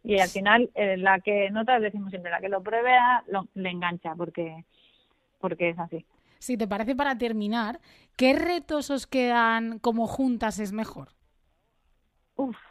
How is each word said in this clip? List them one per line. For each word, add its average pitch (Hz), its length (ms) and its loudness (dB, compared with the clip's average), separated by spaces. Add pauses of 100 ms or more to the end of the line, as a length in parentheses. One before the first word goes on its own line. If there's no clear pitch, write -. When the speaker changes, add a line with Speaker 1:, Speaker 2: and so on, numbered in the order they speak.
Speaker 1:
Y 202 160 2
al 185 80 4
final, 214 460 4
eh, 196 240 0
la 190 220 4
que, 202 300 0
nosotras 226 320 2
decimos 202 280 -4
siempre, 180 200 -10
la 170 100 -4
que 190 80 -6
lo 196 140 -2
pruebe, 233 340 2
a-, 247 320 4
lo, 190 260 -4
le 185 160 -4
engancha, 175 460 -4
porque, 165 480 -8 (760)
porque 175 300 -2
es 170 80 -10
así. 165 260 -8 (340)
Speaker 2:
Si 254 180 -4
te 208 120 -2
parece, 214 260 -2
para 269 240 0
terminar, 220 600 -2 (360)
¿qué 254 180 6
retos 311 560 -2
os 269 160 -2
quedan 226 760 2
como 226 260 0
juntas 226 540 0
es 202 120 -4
mejor? 214 360 -8 (1300)
Speaker 1:
Uf. 254 200 -4 (140)